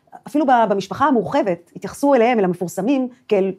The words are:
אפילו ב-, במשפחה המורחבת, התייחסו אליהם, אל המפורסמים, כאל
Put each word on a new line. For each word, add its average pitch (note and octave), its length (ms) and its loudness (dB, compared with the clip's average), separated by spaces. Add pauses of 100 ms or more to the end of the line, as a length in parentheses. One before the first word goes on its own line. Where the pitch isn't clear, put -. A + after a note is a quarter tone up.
(260)
אפילו D4 200 -2
ב-, A#3 240 4
במשפחה G3 360 -2
המורחבת, A3 720 0
התייחסו C#4 380 0
אליהם, A#3+ 240 4
אל G3 60 2
המפורסמים, F#3+ 640 -2 (200)
כאל F#3+ 300 0